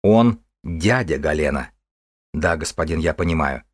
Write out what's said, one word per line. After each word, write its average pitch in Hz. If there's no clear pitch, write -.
Он 113
дядя 85
Галена. 73
"Да, 82
господин, 80
я 80
понимаю". 80